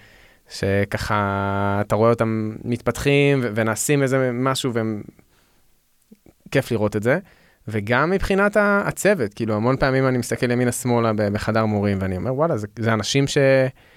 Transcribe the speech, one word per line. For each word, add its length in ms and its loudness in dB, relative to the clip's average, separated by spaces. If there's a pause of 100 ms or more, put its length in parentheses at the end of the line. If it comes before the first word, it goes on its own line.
(500)
שככה 1300 -2
אתה 140 -2
רואה 140 4
אותם 540 -2
מתפתחים 800 0
ו-, 120 -2
ונעשים 480 0
איזה 300 0
משהו, 400 -2
והם... 280 -4 (1500)
כיף 200 0
לראות 240 0
את 80 -2
זה. 160 2 (480)
וגם 420 0
מבחינת 480 0
ה-, 280 2
הצוות, 480 0
כאילו, 220 -2
המון 220 0
פעמים 300 2
אני 100 0
מסתכל 340 -2
ימינה 200 0
שמאלה 420 0
ב-, 80 -2
בחדר 440 0
מורים, 360 0
ואני 160 -2
אומר, 160 -4
"וואלה, 240 0
זה, 100 -6 (120)
זה 140 0
אנשים 340 0
ש-, 100 -2 (600)